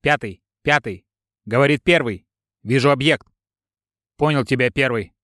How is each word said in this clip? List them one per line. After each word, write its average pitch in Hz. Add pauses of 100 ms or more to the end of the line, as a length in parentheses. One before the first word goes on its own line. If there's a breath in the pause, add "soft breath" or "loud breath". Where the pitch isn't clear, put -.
"Пятый, 127 (200)
пятый", 135 (400)
говорит 139
первый. 139 (380)
"Вижу 127
объект". 139 (920)
"Понял 147
тебя, 127
первый. 120 (100)